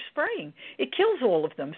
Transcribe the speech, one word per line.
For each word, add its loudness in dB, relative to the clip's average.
spraying. -4
It -4
kills 4
all 4
of -2
them. -6